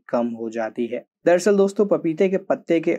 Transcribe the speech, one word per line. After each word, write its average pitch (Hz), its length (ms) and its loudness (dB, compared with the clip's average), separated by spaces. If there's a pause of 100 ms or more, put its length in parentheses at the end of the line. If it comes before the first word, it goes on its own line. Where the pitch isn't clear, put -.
कम 120 240 0
हो 113 180 -8
जाती 113 360 -6
है। 117 180 -10 (220)
दरअसल 180 300 4
दोस्तों 196 320 2
पपीते 175 400 0
के 190 100 -2
पत्ते 165 420 -2
के 165 180 -2